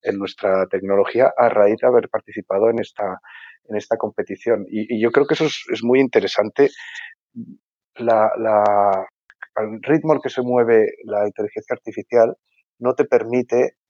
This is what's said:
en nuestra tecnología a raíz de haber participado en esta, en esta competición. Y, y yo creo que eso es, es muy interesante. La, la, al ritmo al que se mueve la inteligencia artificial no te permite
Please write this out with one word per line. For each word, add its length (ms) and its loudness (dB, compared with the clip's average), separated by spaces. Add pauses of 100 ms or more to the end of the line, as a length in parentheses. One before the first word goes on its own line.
en 140 -4
nuestra 500 -2
tecnología 680 2
a 140 4
raíz 320 2
de 60 2
haber 200 2
participado 640 -2
en 100 -2
esta, 400 -8 (480)
en 100 -8
esta 200 -4
competición. 720 -6
Y, 260 -6
y 60 -4
yo 100 0
creo 140 2
que 80 -2
eso 120 -2
es, 260 -6
es 120 -6
muy 160 2
interesante. 720 0 (1300)
La, 420 2
la, 680 2 (480)
al 260 -6
ritmo 320 0
al 80 -2
que 80 -6
se 140 -4
mueve 500 2 (100)
la 220 -2
inteligencia 480 -8
artificial 600 0 (420)
no 160 -2
te 120 0
permite 720 0 (120)